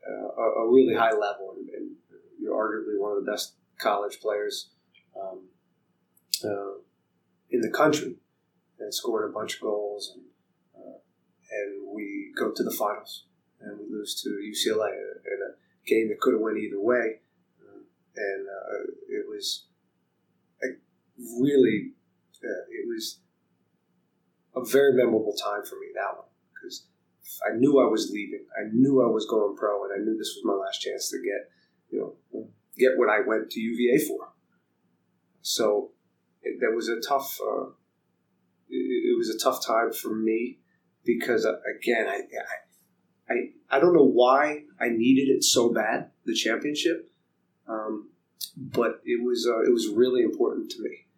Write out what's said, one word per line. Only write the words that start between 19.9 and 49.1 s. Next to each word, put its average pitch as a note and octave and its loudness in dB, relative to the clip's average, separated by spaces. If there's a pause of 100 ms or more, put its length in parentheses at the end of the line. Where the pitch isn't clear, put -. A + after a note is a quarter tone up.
like, - -8 (600)
really, B2 4 (500)
uh, G2 -8
it A2+ -10
was A2+ -8 (1400)
a B2 -4
very C#3 6
memorable A2 4
time G#2 -6
for - -14
me, - -14
that G2+ -6
one, - -20 (340)
'cause - -16 (640)
I A2 -2
knew C3+ 6
I A#2 6
was A2 0
leaving, G#2 -10 (120)
I G#2+ -6
knew C3 6
I A#2 4
was A2 0
going G#2 0
pro, G#2 -2
and G2 -6
I G2+ -4
knew A2 -2
this G#2 -8
was - -16
my G2+ 0
last G2 -6
chance - -6
to G#2 -6
get, - -6 (400)
you G#2+ -4 (340)
know, A2 -10 (300)
get B2+ 6
what A2 4
I G#2+ 4
went A2 0
to A2+ -6
U A#2 -4
V A#2+ 4
A D3+ 6
for. - -8 (1080)
So G#2 0 (500)
it, - -6
that A2+ 0
was A2 -2
a A2+ -2
tough, - -2
uh, - -4 (1040)
it, A#2+ 0
it A#2 4
was A#2 0
a G#2+ -4
tough - 0
time A2+ 0
for - -6
me A2 -2 (460)
because, A#2 0
uh, A2 0 (180)
again, A#2 0
I, G2+ -4 (1080)
I, - 0
I, - -2 (240)
I C#3+ 6
don't F3 8
know C#3+ 10
why C3+ 6 (160)
I A#2 0
needed C3 6
it - 4
so A#2 4
bad, A2+ 0 (140)
the - -2
championship, D3 -2 (560)
um, A2 -8 (460)
but A#2 -2
it A#2+ 0